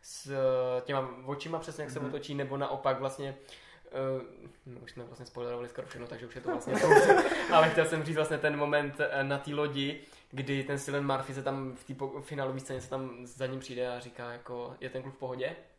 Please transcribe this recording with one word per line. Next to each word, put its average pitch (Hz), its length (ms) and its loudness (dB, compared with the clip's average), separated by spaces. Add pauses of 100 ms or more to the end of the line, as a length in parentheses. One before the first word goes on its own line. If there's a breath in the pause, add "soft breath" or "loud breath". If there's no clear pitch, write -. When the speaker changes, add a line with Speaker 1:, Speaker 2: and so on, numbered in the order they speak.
Speaker 1:
s - 280 -14 (540)
těma 135 260 -2 (160)
očima, 151 320 -4
přesně 151 260 -8
jak 139 60 -8
se 131 100 -6
Speaker 2:
Mhm. 135 80 -4
Speaker 1:
otočí, 143 260 -6
nebo 139 220 -4
naopak 139 440 0
vlastně, 135 340 -4 (520 loud breath)
eh, 131 380 -4 (420)
no, 123 160 -16
už 120 100 -16
jsme 123 120 -12
vlastně 123 220 -16
spoilerovali 120 420 -6
skoro - 180 -10
všechno, 120 200 -12
takže 117 200 -12
už - 80 -16
je - 60 -10
to 349 100 -4
vlastně - 240 -2
<laughs> - 60 2
to, - 760 8
ale 160 160 10
chtěl 160 140 6
jsem 160 200 0
říct 156 120 -2
vlastně 151 220 2
ten 147 180 2
moment, 147 440 2
eh, 139 240 2
na 139 140 0
té 143 160 -6
lodi, 143 460 0 (300 loud breath)
kdy 135 340 -2
ten 143 140 -2
Cillian 143 280 -2
Murphy 135 280 0
se 135 80 -6
tam 135 340 -4
v - 80 -20
té 139 100 -10
po-, 139 260 -6
finálové 135 400 -4
scéně 131 200 -8
se - 100 -12
tam 131 200 -6 (140)
za 127 220 -8
ním 131 140 -6
přijde 123 280 -6
a 123 120 -6
říká 120 320 -12
jako, 120 480 -10
"Je 131 100 -8
ten 131 120 -8
kluk 135 120 -10
v - 40 -20
pohodě?" 131 380 -4 (220)